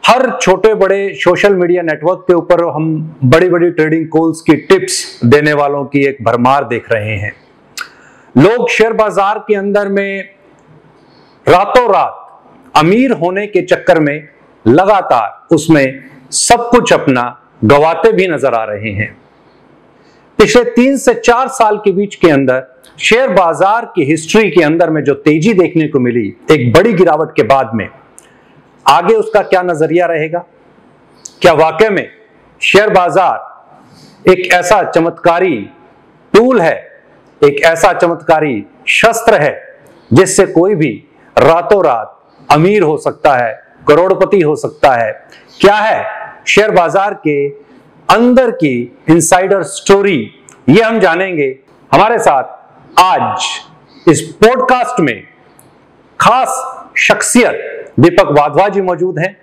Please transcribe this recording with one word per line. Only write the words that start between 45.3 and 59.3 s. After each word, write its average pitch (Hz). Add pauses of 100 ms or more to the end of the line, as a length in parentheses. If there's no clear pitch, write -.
क्या 202
है 214 (420)
शेयर 214
बाजार 180
के 143 (600)
अंदर 240
की 123 (120)
insider 185
story, 196 (380)
ये 180
हम 226
जानेंगे। 165 (340)
हमारे 208
साथ 143 (420)
आज 143 (640)
इस 156
podcast 247
में 117 (960)
खास - (200)
शख्सियत - (260)
दीपक 175 (140)
वाधवा 151
जी 196
मौजूद 180
हैं 190